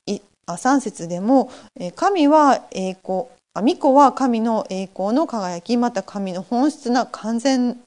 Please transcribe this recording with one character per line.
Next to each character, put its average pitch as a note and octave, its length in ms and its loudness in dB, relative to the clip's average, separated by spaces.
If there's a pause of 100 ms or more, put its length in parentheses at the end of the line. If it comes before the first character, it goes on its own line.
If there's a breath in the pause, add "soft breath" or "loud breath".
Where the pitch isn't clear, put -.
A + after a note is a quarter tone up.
い-、 G3+ 140 -6 (260)
あ、 F3 100 -8
三 C4 240 2
節 E3+ 280 -10
で F3 120 -6
も、 A#3 300 2 (300 loud breath)
え - 80 -8
ー、 C4 60 -14
神 E4+ 340 2
は D4 420 4
栄 F#3 200 -6 (120)
光、 F#3 220 -4 (300)
あ、 E3+ 60 -6
巫 C#4 180 0
女 C#4 140 2
は C4+ 200 6
神 B3 280 -2
の A3 300 -2
栄 F#3+ 160 -6
光 G3 260 -6
の D4+ 140 0
輝 F#3 340 -6
き、 A#3+ 160 -2
ま A#3+ 140 0
た G3 120 -6
神 G3 300 -8
の F3+ 80 -8
本 B3 300 0
質 A#3+ 200 -8
な A#3+ 160 0
完 A3+ 320 -6
全、 B3 480 0